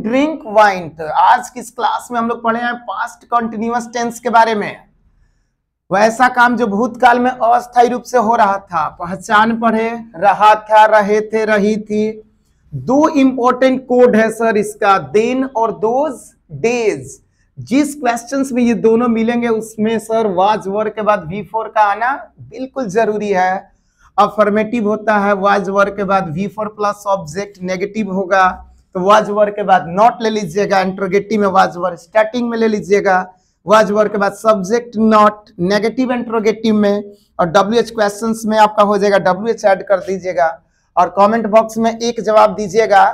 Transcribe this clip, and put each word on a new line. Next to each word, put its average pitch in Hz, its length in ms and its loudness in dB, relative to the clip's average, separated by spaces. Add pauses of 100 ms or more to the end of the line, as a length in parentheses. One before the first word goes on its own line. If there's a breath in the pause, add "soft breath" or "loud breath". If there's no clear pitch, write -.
drink 285 380 -2 (140)
wine। 196 320 4 (100)
तो 160 80 -10 (120)
आज 226 320 2
की - 100 -16
इस 226 120 -16
क्लास 220 400 -6
में 240 80 -4
हम 226 80 -4
लोग 233 160 -6
पढ़े 226 160 -2
हैं 240 180 -4
पास्ट 220 480 -10
कंटीन्यूअस 233 680 -4
टेंस 233 260 -6
के 240 100 -6
बारे 226 260 4
में। 175 240 -8 (1120)
वैसा 220 380 2
काम 247 280 2
जो 233 100 0
भूतकाल 240 520 2
में 247 120 0
अस्थायी 240 580 0
रूप 240 140 -6
से - 140 -4
हो 226 180 2
रहा 202 220 2
था, 170 300 -6 (140)
पहचान 208 580 0
पढ़े, 226 300 0 (260)
रहा 196 400 4
था, 214 300 4
रहे 214 360 2
थे, 214 240 -4
रही 214 320 0
थी। 214 340 -4 (600)
दो 240 360 2
इंपॉर्टेंट 262 800 2
कोड 247 280 4
है 220 160 4
सर 226 260 0
इसका, 196 560 0
then 254 420 0
और 214 300 -4
those 262 360 -2 (440)
days। 208 520 -2 (400)
जिस 226 380 -2
क्वेश्चंस 240 560 -4
में 247 120 0
ये 233 100 2
दोनों 226 340 2
मिलेंगे 226 400 -2
उसमें 220 520 -4
सर 220 360 -2
was 190 320 0
were 214 220 -4
के 214 120 -10
बाद 202 260 -2
वी 196 160 -8
फ़ोर 220 240 -8
का 214 240 2
आना 233 240 -2 (240)
बिल्कुल 262 500 -10
जरूरी 208 420 -2
है। 185 400 -2 (460)
अफर्मेटिव 208 680 0
होता 214 300 -2
है, 202 160 0
was 196 360 0
were 202 280 2
के 208 60 -6
बाद 185 300 -2
वी 190 140 -6
फ़ोर 208 200 -8
प्लस 208 400 -6
ऑब्जेक्ट 190 540 -6
नेगेटिव 190 520 -6
होगा, 185 520 0 (300)
तो 190 40 -4
was 196 300 2
were 208 220 0
के 208 120 -8
बाद 185 240 2 (120)
not 240 220 2
ले 220 80 -2
लीजिएगा, 196 520 -2
इंटरोगेटिव 196 600 -2
में 202 60 2
was 185 300 2
were 175 200 -4
स्टार्टिंग 220 520 -2
में 233 80 -4
ले 226 100 2
लीजिएगा, 190 500 2 (480 soft breath)
was 202 260 4
were 208 200 2
के 220 60 -4
बाद 196 160 -2
सब्जेक्ट 220 640 -2
not 214 600 2
नेगेटिव 220 520 0
इंटरोगेटिव 220 640 -2
में, 208 280 0 (360 loud breath)
और 180 60 2
डब्ल्यूएच 202 460 0
क्वेश्चंस 220 540 -2
में 214 120 0
आपका 214 260 4
हो 208 140 2
जाएगा, 196 200 2
डब्ल्यूएच 202 480 -2
ऐड 196 220 2
कर 196 100 2
दीजिएगा। 175 520 -2 (480)
और 175 120 2
कमेंट 214 380 2
बॉक्स 220 300 2
में 226 140 0
एक 233 300 -6
जवाब 214 340 4
दीजिएगा 196 580 2